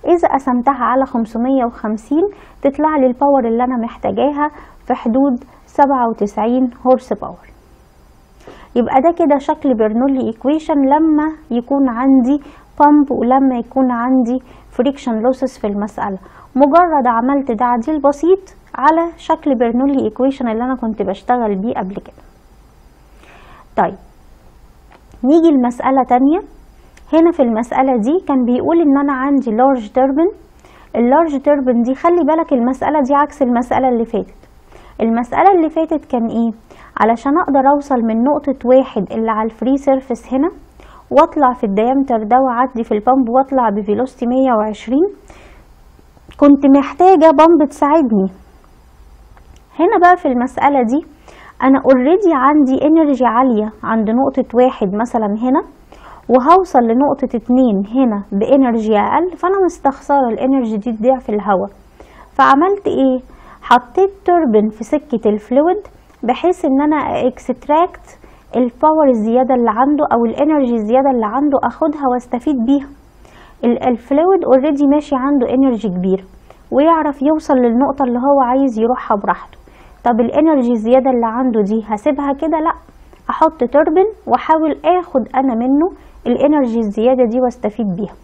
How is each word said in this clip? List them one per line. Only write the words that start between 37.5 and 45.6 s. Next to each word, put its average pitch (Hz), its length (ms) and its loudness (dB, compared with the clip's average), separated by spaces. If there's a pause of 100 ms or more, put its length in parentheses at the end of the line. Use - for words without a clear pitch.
اوصل 285 200 -4
من 226 280 -2
نقطة 285 460 -2
واحد 254 420 0
اللي 226 200 -4
على 220 140 -4
الفري 226 320 -4
سيرفيس 269 560 -4
هنا 277 160 0 (600)
واطلع 285 420 2
في 247 100 -8
الديامتر 240 600 -2
ده 226 140 0 (100)
واعدي 240 360 -4
في - 80 -6
البامب 240 380 0
واطلع 262 400 0
بفيلوسيتي 208 580 -4
مية 262 260 0
وعشرين، 220 520 -2 (1300)